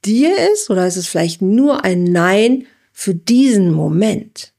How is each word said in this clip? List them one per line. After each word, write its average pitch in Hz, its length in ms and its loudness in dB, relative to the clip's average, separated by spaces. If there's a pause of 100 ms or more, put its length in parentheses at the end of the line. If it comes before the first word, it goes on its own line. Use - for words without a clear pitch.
dir 269 320 2 (160)
ist 415 180 -4
oder 185 160 0
ist 185 100 -4
es 175 120 -8
vielleicht 170 340 -4
nur 247 420 0
ein 180 200 0
Nein 190 640 0 (240)
für 190 240 -6
diesen 226 560 2
Moment? 156 880 -4